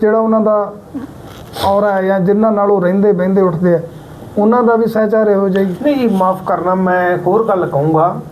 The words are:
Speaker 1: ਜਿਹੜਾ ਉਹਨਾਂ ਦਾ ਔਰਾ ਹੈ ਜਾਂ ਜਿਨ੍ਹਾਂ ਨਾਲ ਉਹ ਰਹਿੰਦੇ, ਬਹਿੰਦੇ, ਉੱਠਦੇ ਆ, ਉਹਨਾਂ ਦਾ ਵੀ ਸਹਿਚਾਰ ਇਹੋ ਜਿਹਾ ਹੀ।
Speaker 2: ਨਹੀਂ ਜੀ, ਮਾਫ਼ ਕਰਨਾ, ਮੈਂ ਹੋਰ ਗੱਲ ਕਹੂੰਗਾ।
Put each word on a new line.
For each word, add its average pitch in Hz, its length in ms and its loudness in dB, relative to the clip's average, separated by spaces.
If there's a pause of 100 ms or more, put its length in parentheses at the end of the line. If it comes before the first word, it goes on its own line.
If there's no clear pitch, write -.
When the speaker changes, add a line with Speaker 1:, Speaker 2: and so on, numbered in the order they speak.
Speaker 1:
ਜਿਹੜਾ 220 180 2
ਉਹਨਾਂ 220 220 0
ਦਾ 208 320 0 (920)
ਔਰਾ 202 260 2
ਹੈ 190 100 0
ਜਾਂ 190 180 0
ਜਿਨ੍ਹਾਂ 208 320 2
ਨਾਲ 202 200 0
ਉਹ 190 100 2
ਰਹਿੰਦੇ, 196 300 2
ਬਹਿੰਦੇ, 190 300 0
ਉੱਠਦੇ 175 340 2
ਆ, 156 40 0 (580)
ਉਹਨਾਂ 226 260 2
ਦਾ 226 120 4
ਵੀ 226 120 0
ਸਹਿਚਾਰ 220 400 0
ਇਹੋ 196 220 2
ਜਿਹਾ 196 140 0
ਹੀ। 180 180 -2
Speaker 2:
ਨਹੀਂ 285 140 0
ਜੀ, 247 120 0
ਮਾਫ਼ 185 380 0
ਕਰਨਾ, 180 300 0
ਮੈਂ 180 420 0
ਹੋਰ 208 300 0
ਗੱਲ 185 180 0
ਕਹੂੰਗਾ। 156 560 0 (100)